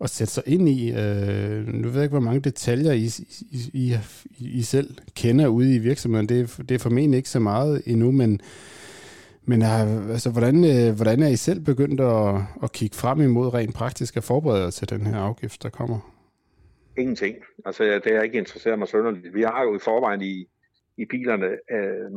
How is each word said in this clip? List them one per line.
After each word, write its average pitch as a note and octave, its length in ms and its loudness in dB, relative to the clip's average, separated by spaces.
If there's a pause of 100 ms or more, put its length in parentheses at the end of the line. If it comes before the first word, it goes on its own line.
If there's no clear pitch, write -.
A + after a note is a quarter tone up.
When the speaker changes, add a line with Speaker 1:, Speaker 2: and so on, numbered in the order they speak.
Speaker 1:
at - 100 -4
sætte - 220 -4
sig - 140 -6
ind E3 220 2
i. A#2+ 240 0
Øh, G#2 760 -2
nu A2+ 200 -4
ved B2 60 -4
jeg C#3+ 80 0
ikke, C#3+ 100 0
hvor C#3+ 80 2
mange A#2+ 200 0
detaljer C#3 520 0
I, A2+ 120 2 (460)
I, B2+ 100 -8 (120)
I, B2 240 0 (420)
I, B2+ 200 -8
I A#2 40 0
selv - 340 -2 (180)
kender C3 320 4
ude B2+ 280 4
i A#2+ 40 4
virksomheden. A2+ 500 0
Det A#2+ 120 2
er, A#2 220 -6
det B2+ 120 -2
er B2 40 0
formentlig B2+ 380 2
ikke C3+ 140 -4
så C3 100 0
meget B2 460 0
endnu, A#2 240 2
men, A#2 300 2 (1040)
men A#2 180 4
er, A2 500 0
altså, A#2 180 -2
hvordan, B2 340 4
øh, A#2+ 320 4
hvordan A2+ 260 4
er D3+ 60 4
I B2 80 4
selv F3 240 -2
begyndt C#3 400 0
at, A2 340 4 (280)
at - 100 -4
kigge - 240 -4
frem C#3 240 0
imod B2 340 4
rent A#2 200 -2
praktisk B2 420 -6
at A2+ 80 -2
forberede B2 380 2
jer F2+ 80 -2
til - 200 -8
den G#2 160 -4
her G#2+ 120 -2
afgift, G#2+ 440 -6
der A#2 60 -8
kommer? A#2+ 300 -6 (1000)
Speaker 2:
Ingenting. A#2 380 -2 (320)
Altså, G2 160 -4
ja, G#2 100 4 (100)
det A2+ 120 2
har A2 60 2
ikke A2+ 160 -2
interesseret A2 400 -4
mig G2+ 100 -4
synderligt. G2 460 -2
Vi G#2+ 80 0
har A#2 200 0
jo G#2+ 140 0
i - 120 -10
forvejen A2 340 0
i, G2 120 -4 (680)
i - 100 -6
bilerne, A2+ 380 -2 (240)
øh, G2 320 -4 (100)